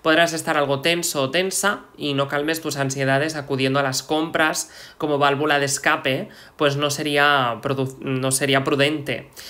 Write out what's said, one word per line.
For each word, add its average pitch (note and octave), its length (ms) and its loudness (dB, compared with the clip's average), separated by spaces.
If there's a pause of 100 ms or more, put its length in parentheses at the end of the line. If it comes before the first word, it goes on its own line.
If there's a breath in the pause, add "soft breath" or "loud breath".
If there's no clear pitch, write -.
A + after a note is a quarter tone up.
Podrás E3 320 2
estar D#3 240 -2
algo C#3 240 0
tenso E3+ 400 0
o C3 100 0
tensa F#3+ 540 -2 (100)
y C#3+ 200 -4
no C#3 120 0
calmes D3 320 -2
tus C#3+ 160 -4
ansiedades C#3 600 0
acudiendo C3+ 440 0
a C#3+ 40 2
las C3 200 -2
compras D#3 680 0 (260 loud breath)
como D3 220 0
válvula C#3+ 400 2
de C#3 60 2
escape, D3+ 640 0 (300 loud breath)
pues C#3 180 2
no D3 140 0
sería C#3+ 720 2
produ-, C3 380 -2
no C3 320 -2
sería C3+ 340 2
prudente. C#3+ 640 0 (200 loud breath)